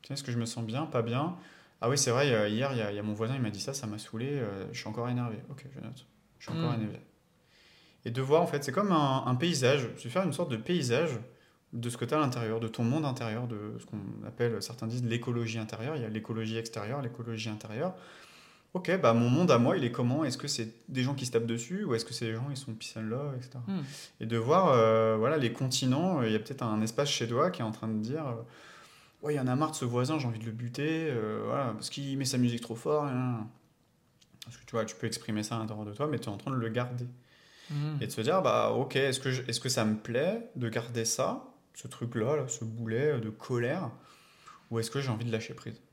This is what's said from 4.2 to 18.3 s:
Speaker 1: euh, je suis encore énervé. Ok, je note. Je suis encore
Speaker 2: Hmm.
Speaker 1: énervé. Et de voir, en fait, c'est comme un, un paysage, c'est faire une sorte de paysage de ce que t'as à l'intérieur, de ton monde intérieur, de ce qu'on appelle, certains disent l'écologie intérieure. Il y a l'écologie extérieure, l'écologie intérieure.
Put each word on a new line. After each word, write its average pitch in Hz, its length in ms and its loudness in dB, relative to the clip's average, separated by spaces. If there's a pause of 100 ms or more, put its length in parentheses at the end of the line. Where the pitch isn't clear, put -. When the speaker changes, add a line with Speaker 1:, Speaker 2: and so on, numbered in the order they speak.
Speaker 1:
euh, 104 420 -4
je 120 60 -10
suis - 100 -8
encore 117 200 -4
énervé. 123 280 -2 (140)
Ok, - 140 -14 (100)
je 135 60 -12
note. - 260 -14 (320)
Je - 120 -14
suis - 80 -2
encore 123 140 2
Speaker 2:
Hmm. 113 80 0
Speaker 1:
énervé. 104 200 -4 (1040)
Et 123 60 -4
de 123 120 -2
voir, 147 200 6
en 170 40 2
fait, 143 180 -2
c'est 135 80 -2
comme 196 180 2
un, 139 360 4
un 127 100 2
paysage, 135 520 4 (100)
c'est - 100 -10
faire 180 160 0
une 160 80 0
sorte 170 180 -2
de 117 60 0
paysage 135 640 0 (520)
de 120 160 -4
ce 120 80 -6
que - 80 -2
t'as 123 120 0
à 151 40 4
l'intérieur, 120 380 0
de 117 100 -2
ton 110 160 -4
monde 143 200 2
intérieur, 123 420 -4
de 107 320 -8
ce - 80 -14
qu'on 107 140 -8 (260)
appelle, 113 360 0
certains - 260 -8
disent 123 160 -2
l'écologie 117 540 0
intérieure. 110 360 -6
Il 143 80 -4
y - 20 -4
a 107 40 -6
l'écologie 110 480 -4
extérieure, 113 440 -4
l'écologie 117 480 -6
intérieure. 110 460 -4 (800)